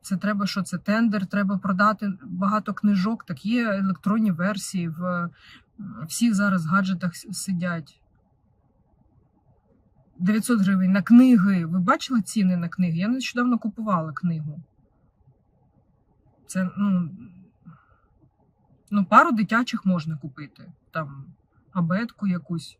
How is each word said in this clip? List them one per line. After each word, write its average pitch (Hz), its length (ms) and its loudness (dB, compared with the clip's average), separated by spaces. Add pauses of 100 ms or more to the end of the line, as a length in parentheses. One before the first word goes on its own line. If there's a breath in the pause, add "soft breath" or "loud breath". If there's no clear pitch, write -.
Це 190 140 -4
треба 202 300 -2
що? 185 160 -4
Це 175 160 -6
тендер, 208 480 0
треба 196 320 -2
продати 202 540 0 (100)
багато 196 520 -2
книжок. 208 500 0
Так 175 220 -10
є 233 220 0
електронні 196 640 0
версії, 180 580 -2
в, 175 420 -4 (480 loud breath)
в - 280 -12
всіх 233 280 0
зараз 190 320 2
гаджетах 185 500 0
с-, - 160 -14
сидять. 175 680 -6 (2250)
Дев'ятсот 214 420 2
гривень 190 320 2
на 196 100 2
книги. 214 640 6
Ви 170 160 -2
бачили 254 420 0
ціни 185 340 0
на 170 120 -4
книги? 170 300 -2
Я 196 100 -2
нещодавно 247 500 -2
купувала 202 540 -4
книгу. 156 500 -6 (1800)
Це, 185 300 -4
ну, 185 340 0 (1800 loud breath)
ну, 202 140 2
пару 277 280 8
дитячих 226 540 0
можна 160 300 0
купити. 143 560 -16 (180)
Там, 139 340 -8 (480)
абетку 185 540 -2
якусь. 170 540 -4